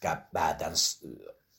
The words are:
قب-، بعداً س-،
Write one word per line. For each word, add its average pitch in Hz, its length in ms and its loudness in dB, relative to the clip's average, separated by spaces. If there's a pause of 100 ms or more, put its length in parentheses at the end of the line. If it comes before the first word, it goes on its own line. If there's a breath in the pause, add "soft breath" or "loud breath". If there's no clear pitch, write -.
قب-، 80 300 -2
بعداً 82 420 2
س-، - 220 2 (640)